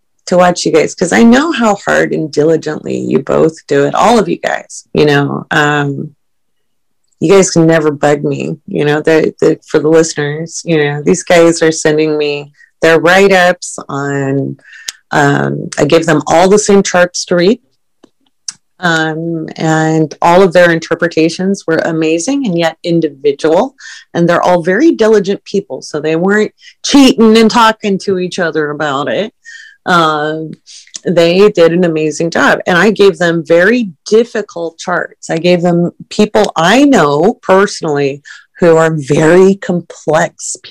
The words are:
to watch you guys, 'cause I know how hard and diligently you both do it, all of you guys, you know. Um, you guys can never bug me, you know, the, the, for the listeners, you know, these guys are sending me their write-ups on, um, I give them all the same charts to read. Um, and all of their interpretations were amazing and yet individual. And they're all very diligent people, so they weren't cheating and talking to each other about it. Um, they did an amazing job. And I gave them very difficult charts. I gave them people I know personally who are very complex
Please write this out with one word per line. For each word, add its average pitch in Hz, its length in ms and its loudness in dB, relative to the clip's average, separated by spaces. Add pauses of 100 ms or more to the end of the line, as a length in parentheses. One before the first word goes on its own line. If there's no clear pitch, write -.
(260)
to 180 100 -2
watch 180 300 2
you 160 60 0
guys, - 220 0
'cause 175 180 -4
I 220 100 2
know 262 300 4
how 233 240 0
hard 156 360 -2
and 160 200 -6
diligently 151 680 -2
you 127 240 -2
both 147 320 0 (140)
do 143 180 0
it, 143 80 -4
all 226 240 2
of 175 100 0
you - 100 -4
guys, - 540 -8
you 151 140 2
know. 143 440 -2
Um, 147 640 -4 (1080)
you 156 120 0
guys 190 180 4
can 165 160 2
never 160 260 2
bug 147 320 -2
me, 147 420 -6
you 156 180 -4
know, 147 160 0
the, 160 400 0
the, 160 260 0
for - 120 -2
the 151 100 0
listeners, 160 800 -2
you 165 180 0
know, 147 180 -4
these 175 200 -2
guys 170 400 2
are 160 100 2
sending 156 460 -2
me 147 340 -6 (300)
their 165 180 4
write-ups 180 800 2 (100)
on, 139 720 -4 (540)
um, 143 640 -2
I 151 80 0
give 160 180 2
them 156 220 0
all 170 240 4
the 202 80 4
same 202 240 2
charts - 440 -2
to 180 100 -2
read. 175 240 0 (1160)
Um, 160 680 -4 (100)
and 160 640 0
all 175 220 4
of 180 100 2
their 175 180 4
interpretations 170 960 -4
were 160 200 0
amazing 165 580 -2
and 175 140 -2
yet 165 240 -2
individual. 160 920 -2 (380)
And 170 160 0
they're 170 140 2
all 175 200 2
very 220 300 2
diligent 208 520 0
people, - 360 -8
so - 200 -10
they 156 160 -2
weren't 196 360 0 (320)
cheating 226 540 4
and 220 120 4
talking 220 500 0
to 190 180 -4
each 180 200 -6
other 156 320 -2
about 143 380 -4
it. 175 240 -4 (540)
Um, 156 640 -2 (560)
they 175 440 2
did 165 220 4
an 175 120 0
amazing 156 480 -4
job. 226 340 0
And 180 100 0
I 190 140 2
gave 196 260 2
them 170 300 -2
very 190 460 2 (120)
difficult 208 760 -2
charts. - 520 -8
I 165 80 -4
gave 175 240 0
them 175 300 0 (180)
people 208 460 0
I 208 280 2
know 160 580 2
personally 151 800 -2 (360)
who 165 180 4
are 160 180 2
very 156 600 2
complex - 1040 -6 (140)